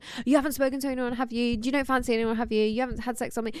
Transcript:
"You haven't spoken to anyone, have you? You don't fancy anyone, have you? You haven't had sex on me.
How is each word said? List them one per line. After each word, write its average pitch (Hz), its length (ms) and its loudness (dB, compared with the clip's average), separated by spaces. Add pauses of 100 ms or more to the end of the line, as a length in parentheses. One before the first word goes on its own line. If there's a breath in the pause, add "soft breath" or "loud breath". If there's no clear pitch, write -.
(260 loud breath)
"You 269 120 6
haven't 277 160 0
spoken 269 260 0
to 262 80 -2
anyone, 254 260 -2
have 247 180 -2
you? 233 300 0
You 247 100 -2
don't 277 140 2
fancy 254 280 2
anyone, 226 240 2
have 233 140 -2
you? 214 120 4
You 220 180 2
haven't 240 200 -4
had 240 160 -4
sex - 200 -4
on 226 60 0
me. 220 180 -4